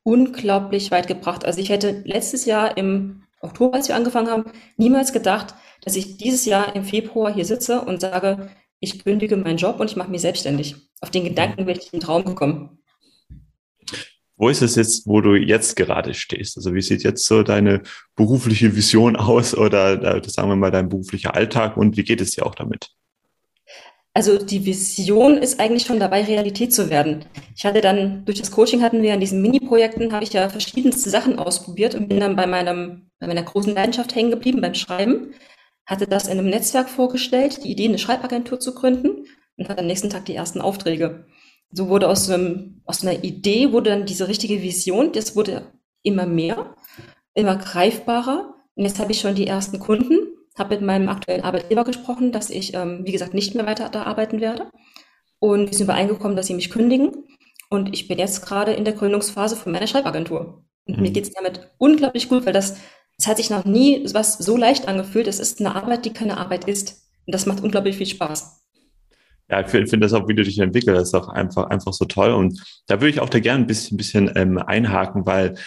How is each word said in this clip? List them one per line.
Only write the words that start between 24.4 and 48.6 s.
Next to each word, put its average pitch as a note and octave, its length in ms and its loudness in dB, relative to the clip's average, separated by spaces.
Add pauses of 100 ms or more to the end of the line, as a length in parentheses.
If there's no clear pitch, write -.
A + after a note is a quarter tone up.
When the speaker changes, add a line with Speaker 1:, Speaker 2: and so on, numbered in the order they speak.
Speaker 1:
Vision G#3 760 4
ist B3+ 200 -2
eigentlich A#3 280 2
schon A#3 120 0
dabei, G3 240 2
Realität G#3 500 -2
zu F#3 160 0
werden. D3+ 360 0 (320)
Ich - 100 -4
hatte G#3 140 2
dann, G3 440 2
durch G#3 140 -4
das - 140 -8
Coaching A#3+ 280 4
hatten A#3 220 2
wir G#3+ 100 4
an G3+ 60 2
diesen F#3+ 240 0
Mini-Projekten, A3+ 720 2
habe G#3 100 -4
ich G#3+ 100 -6
ja G3 160 2
verschiedenste G#3+ 640 0
Sachen A#3 260 2
ausprobiert F#3 600 -2
und G#3 120 -4
bin G3 120 2
dann G3 160 2
bei F#3 100 2
meinem, F3 720 -4
bei E3+ 80 -12
meiner E3+ 160 -2
großen G3+ 320 -2
Leidenschaft A#3+ 400 -2
hängen A#3 160 2
geblieben, B3+ 300 0
beim - 140 -2
Schreiben. G3+ 600 -2 (500)
Hatte G3 220 -4
das G3 220 -2
in F#3+ 100 -2
einem F#3+ 100 0
Netzwerk B3+ 400 0
vorgestellt, B3+ 760 0
die - 80 -6
Idee, G3+ 160 0
eine G3+ 100 2
Schreibagentur B3 640 -4
zu B3+ 120 -6
gründen B3+ 540 0 (300)
und F#3 120 -8
hatte G3 120 -6
am F3 60 -2
nächsten F#3+ 240 -2
Tag G3 160 -10
die F#3+ 100 -8
ersten E3+ 240 -6
Aufträge. E3 640 -4 (460)
So F#3 160 -4
wurde F#3+ 200 4
aus G3 180 2
so F#3+ 80 0
einem, F3+ 500 -4
aus - 200 -6
einer F#3 200 -2
Idee G#3+ 480 2
wurde A3 180 4
dann G3+ 160 0
diese F#3 220 -4
richtige G#3 340 -2
Vision, F#3 480 0
das A3 240 -6
wurde G3+ 380 -4 (320)
immer F#3+ 220 0
mehr, F3 500 -2 (580)
immer G3+ 220 2
greifbarer. A#3 1000 -2 (220)